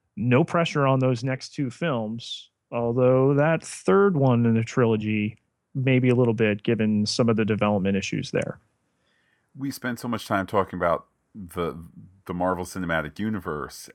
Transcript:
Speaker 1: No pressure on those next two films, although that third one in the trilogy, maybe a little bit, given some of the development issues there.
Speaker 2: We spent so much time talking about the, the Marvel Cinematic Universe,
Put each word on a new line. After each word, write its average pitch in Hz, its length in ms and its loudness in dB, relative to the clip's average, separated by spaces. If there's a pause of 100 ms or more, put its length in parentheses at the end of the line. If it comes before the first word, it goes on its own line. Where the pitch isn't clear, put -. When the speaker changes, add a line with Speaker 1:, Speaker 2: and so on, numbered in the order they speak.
(140)
Speaker 1:
No 123 300 2
pressure 165 420 0
on 135 120 4
those 127 260 0
next 131 300 -8
two 139 160 -4
films, 117 800 -8 (200)
although 127 600 4
that 151 320 2
third 196 500 2
one 127 300 4
in 117 80 4
the 113 100 2
trilogy, 107 760 0 (360)
maybe 127 360 2
a 120 40 4
little 120 200 4
bit, 107 300 0
given 107 420 2
some 117 240 0
of 110 60 2
the 110 100 0
development 101 500 0
issues - 340 -6
there. - 280 -4 (960)
Speaker 2:
We 135 140 -8
spent 123 300 -8
so 127 80 -8
much 113 180 -6
time 98 200 -2
talking 95 320 -2
about 85 280 0 (280)
the, 85 440 -6 (480)
the 92 80 -6
Marvel 90 320 -2
Cinematic 82 520 -4
Universe, 90 760 -8